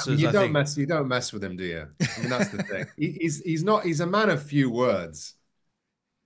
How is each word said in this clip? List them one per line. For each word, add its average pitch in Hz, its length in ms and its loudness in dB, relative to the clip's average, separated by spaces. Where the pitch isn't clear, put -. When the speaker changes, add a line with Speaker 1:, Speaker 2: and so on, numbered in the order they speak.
Speaker 1:
I 143 40 0
mean, 143 80 4
Speaker 2:
nuances, - 20 4
Speaker 1:
you 160 80 4
Speaker 2:
I - 40 2
Speaker 1:
don't 202 100 6
Speaker 2:
think. 170 100 2
Speaker 1:
mess, 147 240 2
you 143 100 0
don't 151 220 0
mess 123 240 0
with 101 120 -6
him, 90 120 -6
do 92 80 -6
you? 82 220 -6
I 113 40 -8
mean, 120 80 -4
that's 156 200 0
the - 120 -8
thing. 185 300 -6
Speaker 2:
<laughs> - 60 -20
Speaker 1:
He, 151 240 -2
he's, 160 220 -2
he's 160 220 -2
not, 214 200 2
he's 165 160 0
a 170 60 0
man 202 240 2
of 147 120 0
few 143 280 2
words, 101 640 -2